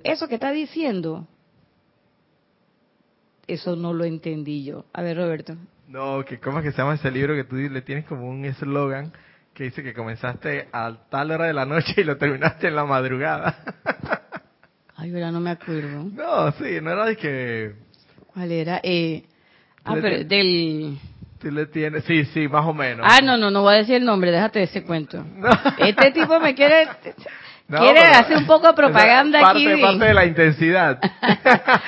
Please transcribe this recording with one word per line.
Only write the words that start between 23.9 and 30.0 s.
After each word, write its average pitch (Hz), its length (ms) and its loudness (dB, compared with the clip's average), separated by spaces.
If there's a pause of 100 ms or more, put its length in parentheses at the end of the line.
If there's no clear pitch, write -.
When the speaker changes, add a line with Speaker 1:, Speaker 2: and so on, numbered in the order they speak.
Speaker 1:
el 247 100 0
nombre, 190 260 2
déjate 208 280 0
de 190 40 0
ese 175 200 -6
cuento. 160 460 -8
Speaker 2:
<laughs> - 60 -20
No. 214 140 0 (280)
Speaker 1:
Este 269 340 4
tipo 320 280 2
me 294 140 0
quiere, 302 320 4 (840)
Speaker 2:
No, 147 100 -2
Speaker 1:
quiere 277 220 6
Speaker 2:
pero 330 180 8
Speaker 1:
hacer 294 200 4
un 285 80 0
poco 311 160 6
de 330 100 8
Speaker 2:
esa - 20 4
Speaker 1:
propaganda 277 680 6
Speaker 2:
parte, 294 300 6
Speaker 1:
aquí. 285 100 2
Speaker 2:
parte 196 240 4